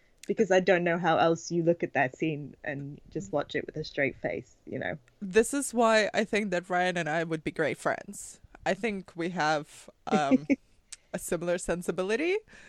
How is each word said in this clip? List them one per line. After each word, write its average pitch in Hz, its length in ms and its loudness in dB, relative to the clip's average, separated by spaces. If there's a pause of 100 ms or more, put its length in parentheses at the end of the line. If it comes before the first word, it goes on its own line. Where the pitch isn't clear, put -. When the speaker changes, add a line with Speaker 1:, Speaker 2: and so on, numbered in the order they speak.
(280)
Speaker 1:
because 190 240 2
I 185 80 8
don't 180 240 4
know 170 140 2
how 165 200 4
else 165 340 2
you 170 120 0
look 170 200 2
at 151 100 -4
that 131 240 0
scene 147 460 -4
and 143 360 -10 (140)
just 190 180 -8
watch 147 240 -2
it - 100 -2
with - 120 -14
a 156 60 -6
straight - 340 -2
face, - 380 -6 (100)
you - 140 -8
know? - 180 -6 (240)
Speaker 2:
This 208 320 2
is 277 200 -2
why 226 420 4
I 214 80 2
think 208 280 -2
that 175 180 -4
Ryan 180 280 2
and 165 120 -2
I 165 140 0
would 160 200 -4
be - 80 -4
great 151 260 0
friends. - 600 -6 (260)
I 175 80 2
think 196 420 -6
we 170 140 -4
have, 156 600 -2 (180)
um, 190 400 2 (320)
Speaker 1:
<laughs> - 340 -20
Speaker 2:
a 180 60 -6
similar 175 380 -2
sensibility, 190 800 -2 (320)